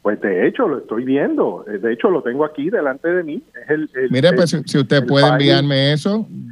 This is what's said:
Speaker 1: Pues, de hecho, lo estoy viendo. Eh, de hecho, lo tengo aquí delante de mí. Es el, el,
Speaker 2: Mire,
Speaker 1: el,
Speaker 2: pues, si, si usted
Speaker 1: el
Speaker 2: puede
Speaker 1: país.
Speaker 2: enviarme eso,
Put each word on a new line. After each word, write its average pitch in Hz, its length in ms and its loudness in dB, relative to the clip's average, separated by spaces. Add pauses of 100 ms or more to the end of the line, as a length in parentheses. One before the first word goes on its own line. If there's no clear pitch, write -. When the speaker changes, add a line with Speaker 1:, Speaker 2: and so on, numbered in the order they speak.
Speaker 1:
Pues, 104 200 -2
de 98 260 0
hecho, 214 220 0
lo 143 100 -2
estoy 113 260 -6
viendo. 139 640 0
Eh, 104 120 -8
de 113 140 -2
hecho, - 180 0
lo 156 120 0
tengo 131 220 -2
aquí 151 240 -4
delante 160 400 -2
de 175 160 0
mí. 156 180 -8 (200)
Es 127 80 -8
el, 156 240 -2
el, 127 160 -2
Speaker 2:
Mire, 127 180 2
Speaker 1:
el, 180 60 4
Speaker 2:
pues, 170 160 2
si, 151 140 -2
si - 140 -2
usted 143 200 2
Speaker 1:
el 127 80 0
Speaker 2:
puede 139 180 4
Speaker 1:
país. 127 80 4
Speaker 2:
enviarme 139 640 2
eso, 196 320 -2 (260)